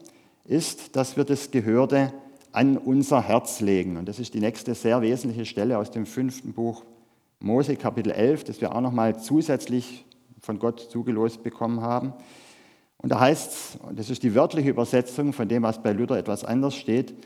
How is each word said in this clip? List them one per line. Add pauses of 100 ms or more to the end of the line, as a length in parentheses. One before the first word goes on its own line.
(440)
ist,
dass
wir
das
Gehörte (400)
an
unser
Herz
legen.
Und
das
ist
die
nächste
sehr
wesentliche
Stelle
aus
dem
fünften
Buch (560)
Mose,
Kapitel
elf,
das
wir
auch
nochmal
zusätzlich (380)
von
Gott
zugelost
bekommen
haben. (840)
Und
da
heißt's, (100)
und
das
ist
die
wörtliche
Übersetzung
von
dem,
was
bei
Luther
etwas
anders
steht, (120)